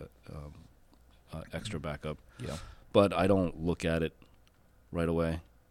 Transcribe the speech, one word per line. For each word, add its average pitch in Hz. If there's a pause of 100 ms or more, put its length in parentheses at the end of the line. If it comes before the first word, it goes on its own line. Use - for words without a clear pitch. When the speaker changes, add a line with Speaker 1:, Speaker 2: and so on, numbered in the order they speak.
(300)
Speaker 1:
a, -
um, 73 (800)
uh, 80 (120)
extra 85
backup. 73 (200)
Speaker 2:
Yeah. 78 (360)
Speaker 1:
But 101
I 87
don't 87
look 85
at 82
it 78 (800)
right 82
away, 82 (320)